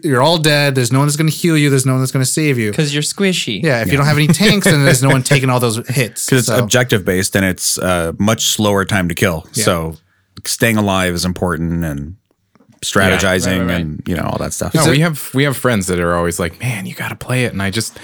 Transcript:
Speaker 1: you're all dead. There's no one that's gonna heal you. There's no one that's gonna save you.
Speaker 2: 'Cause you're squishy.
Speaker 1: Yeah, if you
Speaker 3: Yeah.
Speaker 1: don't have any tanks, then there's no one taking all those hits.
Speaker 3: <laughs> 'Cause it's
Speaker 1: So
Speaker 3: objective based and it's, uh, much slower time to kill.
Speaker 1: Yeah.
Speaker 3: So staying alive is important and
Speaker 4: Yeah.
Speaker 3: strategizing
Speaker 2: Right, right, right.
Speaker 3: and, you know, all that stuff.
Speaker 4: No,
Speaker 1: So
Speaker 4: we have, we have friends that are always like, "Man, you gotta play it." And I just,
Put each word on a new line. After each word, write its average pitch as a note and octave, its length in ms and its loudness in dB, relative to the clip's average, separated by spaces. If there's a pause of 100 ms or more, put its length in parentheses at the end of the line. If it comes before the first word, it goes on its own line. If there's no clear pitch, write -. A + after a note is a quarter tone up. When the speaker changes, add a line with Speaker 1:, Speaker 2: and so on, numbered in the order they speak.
Speaker 1:
you're C3 200 2
all E3+ 160 4
dead. D3 360 2
There's B2 160 0
no C3 100 4
one D3 80 2
that's D3 100 -2
gonna D#3+ 120 0
heal D#3+ 280 0
you. D3 100 4
There's C3+ 160 2
no C3 80 2
one C3 80 0
that's B2+ 100 -2
gonna C3 140 0
save D3 340 0
you. G#2+ 140 -2
Speaker 2:
'Cause C#3+ 220 -2
you're D3 80 -2
squishy. E3 600 -2
Speaker 1:
Yeah, B2 200 0
if A2+ 60 -2
you B2 40 0
Speaker 3:
Yeah. C#3 60 4
Speaker 1:
don't C#3+ 80 2
have D3 100 2
any D3+ 120 2
tanks, G3+ 380 2
then D3+ 200 4
there's C3 160 4
no C3+ 80 4
one C3 120 4
taking C3 280 2
all B2 100 0
those A#2+ 280 -2
hits. B2 380 -4
Speaker 3:
<laughs> - 40 -8
'Cause C3 80 4
it's A2+ 100 0
Speaker 1:
So A2 100 0
Speaker 3:
objective A#2+ 460 2
based F#2+ 320 0
and G2 80 2
it's, - 320 -2
uh, F2 420 -2
much A2 280 0
slower G2+ 400 2
time F#2 240 0
to E2+ 40 -6
kill. E2+ 380 -2
Speaker 1:
Yeah. - 120 -4
Speaker 3:
So E2 320 -2 (500)
staying A2+ 320 0
alive F#2+ 340 0
is F2 140 -4
important E2+ 580 -2
and D2 300 -8
Speaker 4:
Yeah. - 500 -20 (180)
Speaker 3:
strategizing F#2 640 2
Speaker 2:
Right, F#2 120 0
right, F2+ 80 -2
right. F2 160 -2
Speaker 3:
and, D#2 240 -6
you F2+ 100 -4
know, D2+ 60 -4
all - 160 -4
that - 160 -6
stuff. - 180 -6
Speaker 4:
No, D#3 120 2
Speaker 1:
So D#3+ 60 4
Speaker 4:
we C#3+ 100 4
have, D#3+ 340 -2
we C3+ 100 2
have C#3 140 0
friends G#2+ 300 0
that F2+ 120 0
are F2 140 0
always F2 260 -2
like, E2+ 220 -4
"Man, G#2+ 240 -6
you - 80 -10
gotta - 220 -8
play B2+ 280 -2
it." A2 80 -4
And G2 100 -4
I G2 60 -2
just, G#2+ 360 -6